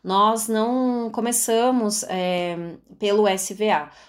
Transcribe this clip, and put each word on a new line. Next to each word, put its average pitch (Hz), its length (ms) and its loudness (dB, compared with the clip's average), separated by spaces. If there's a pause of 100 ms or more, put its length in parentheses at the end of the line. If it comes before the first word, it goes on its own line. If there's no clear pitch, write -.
Nós 214 440 2
não 240 640 0
começamos, 233 1000 0
é, 175 680 -4 (200)
pelo 208 300 2
S 190 260 -2
V 208 160 0
A. 151 220 0 (180)